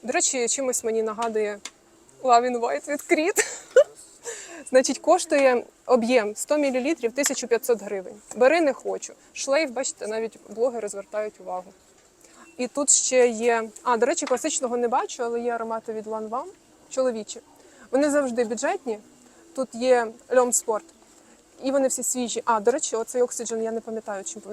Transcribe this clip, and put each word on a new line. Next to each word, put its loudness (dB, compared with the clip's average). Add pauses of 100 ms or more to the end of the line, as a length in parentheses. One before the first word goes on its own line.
До -6
речі, 0
чимось -2
мені 0
нагадує -4 (640)
Love 6
in -2
White -4
від -4
Creed. 2 (600)
<laughs> -16
Значить, 4
коштує 4 (220)
об'єм 4
сто 0
мілілітрів 0
тисячу -2
п'ятсот 0
гривень. -10 (140)
Бери, 6
не 2
хочу. -8 (200)
Шлейф, 0
бачите, -8
навіть -6 (120)
блогери -2
звертають -8
увагу. -10 (840)
І -4
тут -4
ще 4
є, 0 (140)
а, 2
до 4
речі, 0
класичного -2
не 0
бачу, -2
але -4
є -2
аромати -6
від -8
Lanvin, -6 (440)
чоловічі. -4 (500)
Вони 4
завжди 2
бюджетні. -4 (560)
Тут -6
є 4 (220)
L'Homme 2
Sport. -2 (800)
І -2
вони 2
всі -2
свіжі. -4
А, 2
до 2
речі, -2
оцей -2
Oxygen, -4
я -4
не -4
пам'ятаю, -8
чим -14 (120)